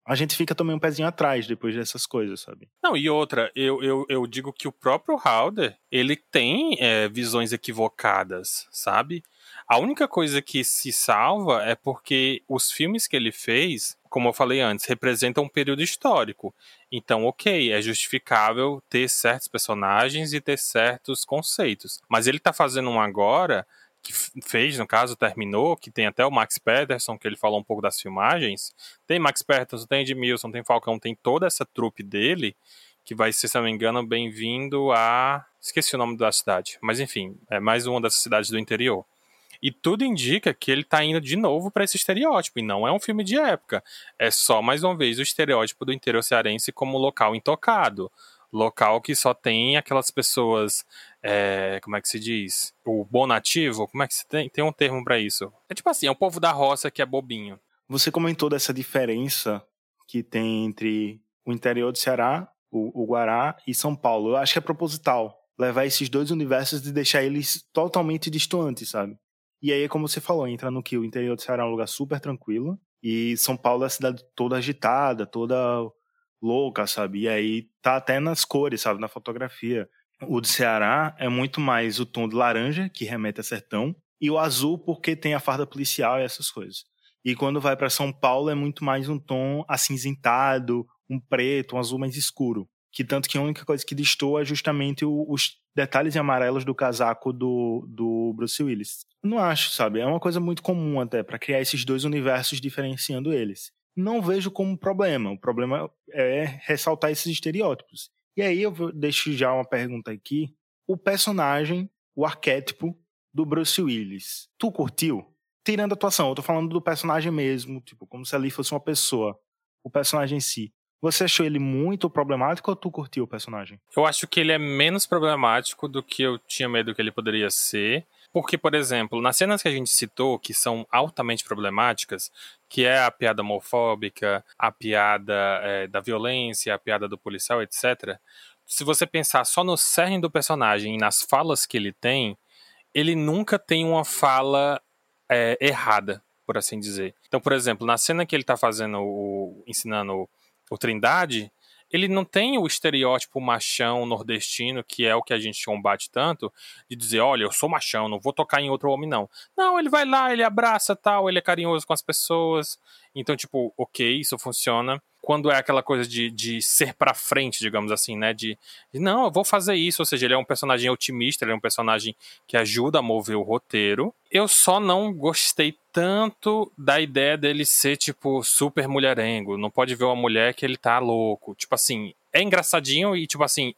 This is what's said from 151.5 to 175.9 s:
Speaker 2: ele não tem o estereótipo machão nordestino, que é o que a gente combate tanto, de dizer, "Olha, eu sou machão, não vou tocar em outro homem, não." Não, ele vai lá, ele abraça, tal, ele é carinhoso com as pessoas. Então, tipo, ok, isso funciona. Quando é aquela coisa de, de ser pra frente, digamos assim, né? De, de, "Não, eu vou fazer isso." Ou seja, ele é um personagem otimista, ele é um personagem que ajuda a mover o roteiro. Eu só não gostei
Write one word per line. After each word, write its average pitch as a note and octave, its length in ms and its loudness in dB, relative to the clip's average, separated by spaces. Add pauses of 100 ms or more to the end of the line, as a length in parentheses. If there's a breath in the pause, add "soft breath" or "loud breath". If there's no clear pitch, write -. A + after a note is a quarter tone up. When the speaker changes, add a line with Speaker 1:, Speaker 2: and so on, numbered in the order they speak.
Speaker 2:
ele F#3 180 0
não F#3+ 160 0
tem A#3+ 340 0
o F3 80 0
estereótipo C3 720 0
machão A#2+ 680 0
nordestino, A#2 760 -4
que - 240 -4
é A2 80 4
o A#2 80 2
que - 100 -6
a A2+ 60 2
gente G#2+ 260 -6
combate G2+ 460 -2
tanto, D3+ 420 -2 (360 loud breath)
de B2 80 -12
dizer, A2+ 240 0
"Olha, B2 240 4
eu G2 80 -2
sou - 160 0
machão, A2+ 400 -2
não G#2 100 -4
vou C3+ 140 -2
tocar D3+ 280 2
em C#3 100 -2
outro C3+ 200 0
homem, C#3+ 180 -2
não." G#2+ 200 -2 (280 loud breath)
Não, F#4 220 4
ele D#4 100 0
vai D4 160 4
lá, C4 280 2
ele A#3 100 2
abraça, A3 540 2
tal, G3+ 320 2
ele F3+ 100 2
é E3+ 40 2
carinhoso E3+ 440 0
com E3 60 0
as D3 100 -2
pessoas. E3 760 0 (360 soft breath)
Então, C3+ 220 -2
tipo, B2 400 -2
ok, B2+ 440 0
isso C3 180 -4
funciona. B2 640 -2 (200)
Quando D3 300 2
é C#3 60 6
aquela C3+ 260 2
coisa B2 240 0
de, A#2 240 -2
de A2+ 300 -4
ser - 340 2
pra C3+ 200 4
frente, C3+ 460 -2
digamos G#2+ 300 -2
assim, G#2+ 260 -2
né? A2 180 0
De, G#2+ 240 -6 (340 loud breath)
de, C3+ 60 -6
"Não, G#3 280 2
eu F3+ 40 0
vou F3+ 140 2
fazer G3 300 2
isso." E3+ 280 2
Ou D3+ 40 0
seja, B2+ 200 2
ele B2 80 4
é C3 40 6
um B2+ 60 0
personagem B2+ 460 2
otimista, B2+ 540 -2
ele A2 80 0
é - 20 0
um G#2+ 60 -4
personagem A2 560 0 (300 loud breath)
que - 100 -2
ajuda A#2+ 420 2
a C3+ 40 2
mover A2 340 -2
o G#2 60 0
roteiro. G#2+ 680 0 (180)
Eu G3+ 180 4
só F#3+ 320 4
não G3 320 2
gostei D#3 680 0 (160)